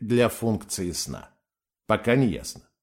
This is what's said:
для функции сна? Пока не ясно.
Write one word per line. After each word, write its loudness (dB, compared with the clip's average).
для 4
функции -4
сна? -8
Пока 2
не 4
ясно. -4